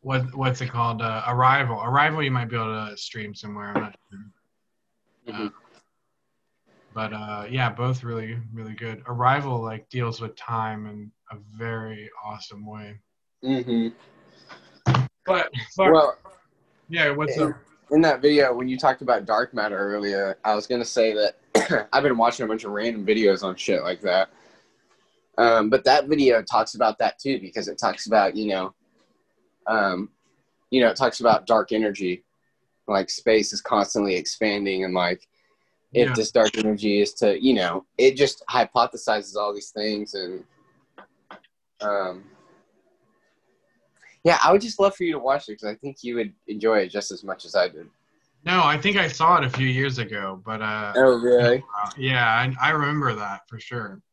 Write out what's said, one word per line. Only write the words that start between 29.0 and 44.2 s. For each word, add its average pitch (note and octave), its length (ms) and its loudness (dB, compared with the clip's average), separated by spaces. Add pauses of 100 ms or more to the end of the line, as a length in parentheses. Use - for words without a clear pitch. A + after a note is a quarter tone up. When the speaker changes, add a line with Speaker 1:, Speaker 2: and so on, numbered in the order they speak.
Speaker 2:
um, G2+ 420 0 (600)
you B2+ 100 4
know, A#2 80 6
it - 80 -4
talks B2+ 220 0
about A2+ 260 4
dark A2 260 2
energy, G2+ 520 -2 (640)
like, G2 240 0
space A2 420 2
is G#2 80 -8
constantly G2+ 540 0
expanding, G2 680 -2
and, F#2 120 -4
like, F2+ 320 -2 (640)
if B2 160 4
Speaker 1:
Yeah. B2+ 60 -4
Speaker 2:
this A2 160 -2
dark A2 260 4
energy G#2 420 0
is G2+ 160 0
to, G2+ 260 2
you C3 120 4
know, F#2 320 -2 (140)
it C3 180 6
just C#3 320 0
hypothesizes A2+ 840 -2
all G#2 180 -4
these G2+ 160 -12
things, G#2 460 -6
and, F#2 280 -10 (1400)
um, G2 420 -4 (2000)